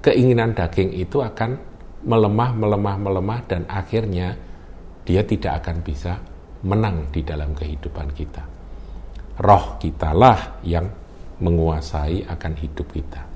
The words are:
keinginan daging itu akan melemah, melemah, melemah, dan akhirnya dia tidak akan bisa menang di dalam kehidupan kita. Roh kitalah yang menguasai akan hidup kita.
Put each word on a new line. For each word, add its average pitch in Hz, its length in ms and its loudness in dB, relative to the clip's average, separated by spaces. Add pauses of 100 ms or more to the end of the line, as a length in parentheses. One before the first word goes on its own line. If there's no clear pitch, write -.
keinginan 120 560 6
daging 92 400 2
itu 92 240 0
akan 117 560 -4 (300)
melemah, 113 480 4
melemah, 104 400 2
melemah, 98 440 0 (100)
dan 85 180 -2
akhirnya 98 640 -2 (720)
dia 98 240 4
tidak 82 320 0
akan 85 240 -4
bisa 87 320 -4 (480)
menang 95 480 0
di 85 80 -2
dalam 76 320 -2
kehidupan 76 640 -6
kita. - 320 -8 (960)
Roh 98 320 6
kitalah 82 880 4
yang 85 240 0 (540)
menguasai 80 840 2
akan 85 300 -6 (100)
hidup - 320 -6
kita. - 260 -6 (140)